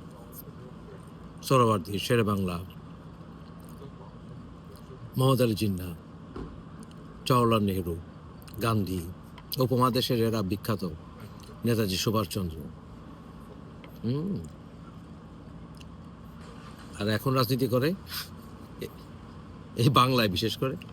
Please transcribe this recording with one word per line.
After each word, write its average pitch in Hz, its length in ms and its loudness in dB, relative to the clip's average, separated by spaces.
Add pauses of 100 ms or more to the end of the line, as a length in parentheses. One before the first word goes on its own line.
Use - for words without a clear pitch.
(1400)
সোহরাওয়ার্দী, 104 560 6
শেরে 117 240 4
বাংলা, 95 360 2 (2500)
মোহাম্মদ 131 240 8
আলী 117 120 6
জিন্নাহ, 92 400 0 (1300)
জওহরলাল 117 380 8
নেহরু, 92 320 2 (680)
গান্ধী, 98 360 2 (580)
উপমহাদেশের 123 640 6
এরা 113 180 4
বিখ্যাত 95 480 0 (760)
নেতাজি 107 320 4
সুভাষচন্দ্র। 101 600 0 (1500)
হুম। 147 360 0 (2500)
আর 104 80 0
এখন 107 260 4
রাজনীতি 131 340 4
করে 127 260 4 (880)
এ-, - 60 -4 (880)
এই 117 140 6
বাংলায় 127 400 8
বিশেষ 101 280 2
করে 135 180 0 (180)